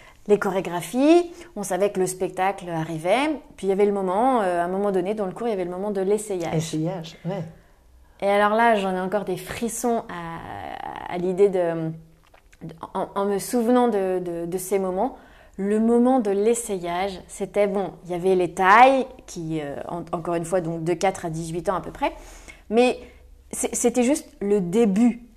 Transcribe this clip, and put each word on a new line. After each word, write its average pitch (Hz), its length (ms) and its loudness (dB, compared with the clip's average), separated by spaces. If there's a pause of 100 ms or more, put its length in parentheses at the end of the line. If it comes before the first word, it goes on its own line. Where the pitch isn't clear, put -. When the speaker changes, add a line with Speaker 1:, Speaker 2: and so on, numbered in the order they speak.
(260)
Speaker 1:
les 208 120 4
chorégraphies, 202 920 2 (240)
on 202 100 -6
savait 196 260 0
que 190 100 -2
le 185 60 2
spectacle 185 640 -4
arrivait, 170 580 0 (280)
puis 190 100 -6
il 196 40 2
y - 20 4
avait 202 120 4
le 202 80 2
moment, 202 480 2
euh, 175 220 0
à - 20 2
un 175 40 -4
moment 202 220 0
donné, 190 220 0
dans 208 140 -4
le 185 60 -6
cours, 233 160 -6
il - 20 -2
y - 20 -2
avait 185 120 -4
le 175 60 -8
moment 190 200 -6
de 196 100 -4
l'essayage. 190 540 -2
Speaker 2:
Essayage, 160 720 -4
ouais. 185 160 -6 (800)
Speaker 1:
Et 196 60 0
alors 208 280 2
là, 226 200 4
j'en 190 200 -2
ai 185 40 -2
encore 190 260 -2
des 185 100 -4
frissons 233 720 -4
à, 165 1040 -12
à 180 60 -6
l'idée 185 320 4
de, 165 400 0 (720)
de, 165 120 -12 (200)
en, 190 200 -2
en 196 120 0
me 202 120 0
souvenant 247 500 2
de, 190 300 0
de, 170 280 -6
de 180 120 -4
ces 196 200 0
moments. 190 380 -2 (420)
Le 202 220 0
moment 240 380 4
de 208 120 0
l'essayage, 196 960 -2
c'était 202 380 0
bon, 190 240 -2 (160)
il 175 60 -6
y - 20 -4
avait 185 220 2
les 180 180 0
tailles, 240 520 8 (200)
qui, 160 340 -6
euh, 143 140 -6 (120)
en, 170 160 -8 (140)
encore 170 180 -4
une 170 120 -2
fois, 185 160 0
donc 165 200 -4
de 175 120 0
quatre 190 320 -2
à 160 40 -4
dix-huit 165 380 -6
ans 190 60 0
à 170 60 -2
peu 165 100 -12
près, 320 220 -4 (580)
mais 240 280 4 (520)
c'est, - 240 -6
c'était 240 280 2
juste 277 240 2 (140)
le 202 200 2
début. 208 640 2 (120)